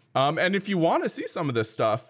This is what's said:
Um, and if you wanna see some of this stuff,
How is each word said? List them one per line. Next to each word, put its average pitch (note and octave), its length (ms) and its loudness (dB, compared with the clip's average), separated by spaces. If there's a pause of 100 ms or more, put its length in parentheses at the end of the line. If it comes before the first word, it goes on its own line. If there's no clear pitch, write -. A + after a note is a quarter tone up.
(160)
Um, C3+ 220 2
and F3+ 180 0
if G3 140 -2
you G3 80 -2
wanna A3+ 320 2
see - 180 -4
some E3 220 -2
of A#2 60 0
this A2 140 2
stuff, A2+ 400 0